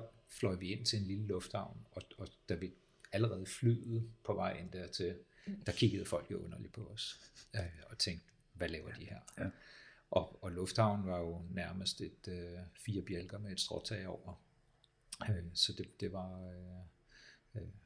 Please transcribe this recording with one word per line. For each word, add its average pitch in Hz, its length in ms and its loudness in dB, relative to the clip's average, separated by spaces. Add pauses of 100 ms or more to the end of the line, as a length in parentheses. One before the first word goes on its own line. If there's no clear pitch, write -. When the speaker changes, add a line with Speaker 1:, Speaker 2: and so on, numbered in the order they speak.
(300)
Speaker 1:
fløj 95 260 2
vi 90 160 -2
ind 113 140 -2
til 113 140 4
en 98 60 2
lille 101 220 0
lufthavn, 101 640 -2
og, 92 100 -6 (160)
og 98 100 -6 (220)
da 90 60 4
vi 90 180 -2 (380)
allerede 98 340 4
flyet 117 640 4 (120)
på 107 100 2
vej 92 260 2
ind 90 120 -6
dertil, 90 440 -2 (500)
der 104 60 4
kiggede 101 340 6
folk - 260 0
jo - 60 0
underligt - 360 -8
på 110 120 -6
os, - 340 -6 (360)
øh, 104 60 0 (280)
og 113 80 -12
tænkte, - 280 2 (280)
"Hvad 87 160 0
laver 80 220 -4
de - 140 -8
her?" - 140 -8 (180)
Speaker 2:
Ja. 95 120 0 (640)
Speaker 1:
Og, - 320 4
og 92 80 -2
lufthavnen 101 560 6
var 90 120 2
jo 85 220 0 (100)
nærmest 90 500 0
et, - 260 -8
øh, 87 320 -4 (260)
fire 98 160 2
bjælker 95 360 -4
med 104 140 -6
et 92 80 -2
stråtag - 480 -2
over. 90 360 -8 (840)
Øh, 90 140 2 (100)
så - 200 4
det, - 260 -6
det 98 120 0
var, 92 380 -6
øh, 90 1120 -12
øh, 82 60 -6 (180)